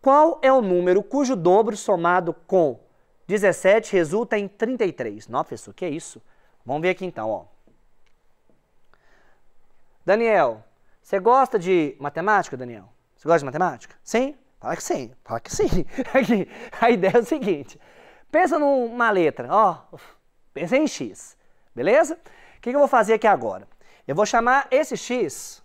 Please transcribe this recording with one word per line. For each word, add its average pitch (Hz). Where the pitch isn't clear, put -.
Qual 311
é 262
o 262
número 185
cujo 262
dobro 202
somado 175
com 160
dezessete 202
resulta 190
em 202
trinta 233
e 170
três? 110
Nossa, 135
professor, -
que -
é 175
isso? -
Vamos 143
ver 180
aqui 185
então, 110
ó. 92
Daniel, 185
você -
gosta 247
de 170
matemática, 165
Daniel? 117
Você -
gosta 165
de 143
matemática? 143
Sim? 262
Fala 131
que -
sim, 131
fala 117
que -
sim. -
<laughs> 262
Aqui, 220
a 233
ideia 196
é -
o 226
seguinte. 190
Pensa 330
numa 247
letra, 151
ó. 185
Pensa 175
em 302
x, -
beleza? 269
O -
que 240
que 262
eu 285
vou 285
fazer 226
aqui 220
agora? 117
Eu 139
vou 208
chamar 247
esse 277
x -